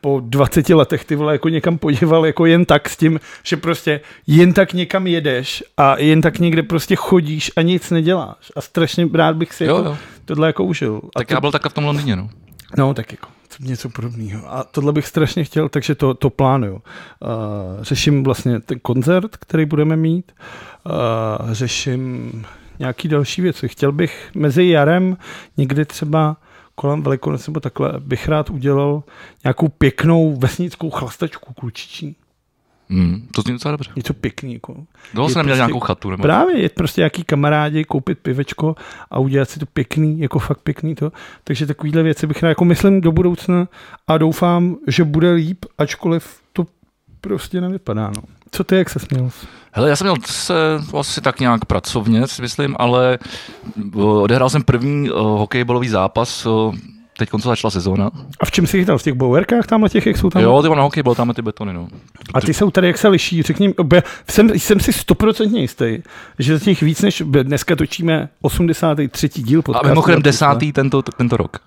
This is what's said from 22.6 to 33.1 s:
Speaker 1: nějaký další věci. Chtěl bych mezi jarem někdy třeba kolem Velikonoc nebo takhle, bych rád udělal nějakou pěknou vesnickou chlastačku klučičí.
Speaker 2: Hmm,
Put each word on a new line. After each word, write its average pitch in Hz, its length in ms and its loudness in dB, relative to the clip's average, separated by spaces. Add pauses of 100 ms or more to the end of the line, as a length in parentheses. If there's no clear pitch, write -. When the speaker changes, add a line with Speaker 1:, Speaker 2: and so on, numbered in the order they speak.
Speaker 1:
nějaký 131 280 -6
další 147 340 0
věci. 165 260 -2
Chtěl 143 240 0
bych 151 440 -4
mezi 151 300 2
jarem 175 520 2 (400)
někdy 143 280 0
třeba 151 520 -2 (380)
kolem 147 280 -2
Velikonoc 139 440 -2
nebo 156 120 -6
takhle, 131 400 -4
bych 135 280 -6
rád 151 220 -2
udělal 143 540 0 (400)
nějakou 131 240 0
pěknou 156 680 2
vesnickou 165 540 -4
chlastačku - 640 -8
klučičí. - 600 -14 (760)
Speaker 2:
Hmm, 92 420 0